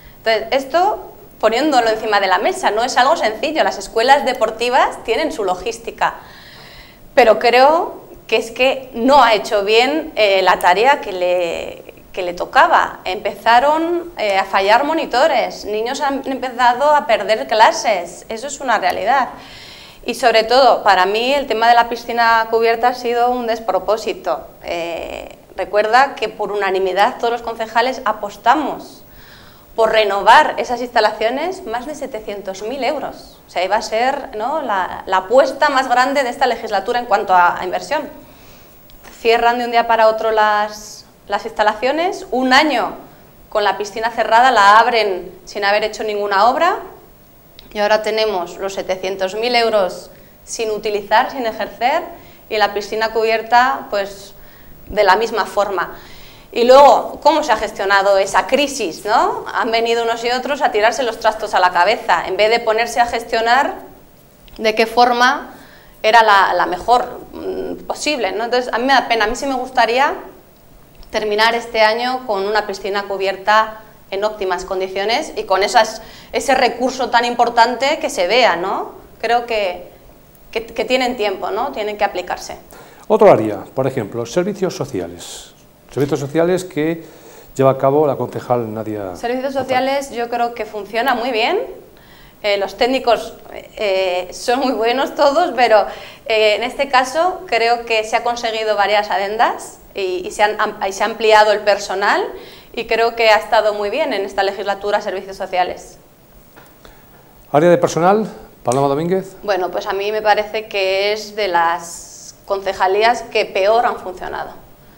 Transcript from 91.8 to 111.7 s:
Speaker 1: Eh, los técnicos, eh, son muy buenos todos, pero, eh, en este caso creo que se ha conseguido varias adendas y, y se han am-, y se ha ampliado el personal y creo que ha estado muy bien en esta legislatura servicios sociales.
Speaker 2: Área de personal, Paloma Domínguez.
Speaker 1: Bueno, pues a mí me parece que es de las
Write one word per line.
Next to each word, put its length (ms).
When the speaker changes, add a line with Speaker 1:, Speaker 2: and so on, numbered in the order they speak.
Speaker 1:
Eh, 140
los 200
técnicos, 560
eh, 800
son 280
muy 140
buenos 420
todos, 400
pero, 320
eh, 280
en 60
este 280
caso 580
creo 380
que 180
se 120
ha 80
conseguido 520
varias 340
adendas 680
y, 320
y 20
se 140
han 180
am-, 160
y 60
se 80
ha 60
ampliado 460
el 80
personal 600
y 140
creo 300
que 160
ha 60
estado 360
muy 160
bien 240
en 120
esta 180
legislatura 580
servicios 360
sociales. 600
Speaker 2:
Área 200
de 80
personal, 500
Paloma 280
Domínguez. 520
Speaker 1:
Bueno, 300
pues 160
a 60
mí 180
me 100
parece 460
que 460
es 220
de 120
las 880